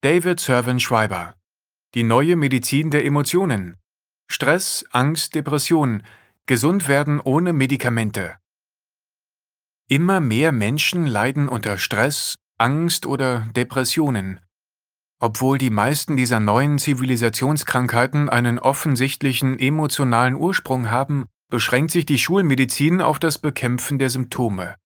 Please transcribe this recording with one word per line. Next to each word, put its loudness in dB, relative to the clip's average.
David 0
Servan 0
Schreiber. -2
Die 0
neue 4
Medizin 0
der 0
Emotionen. -2
Stress, -2
Angst, 0
Depression. 0
Gesund 2
werden 2
ohne 0
Medikamente. -2
Immer 4
mehr 2
Menschen 0
leiden 0
unter -4
Stress, -2
Angst 0
oder -2
Depressionen. -2
Obwohl 0
die 0
meisten 0
dieser 0
neuen 2
Zivilisationskrankheiten 0
einen 2
offensichtlichen 0
emotionalen 2
Ursprung -2
haben, -2
beschränkt 0
sich 2
die 2
Schulmedizin 2
auf 0
das -2
Bekämpfen -4
der 0
Symptome. -4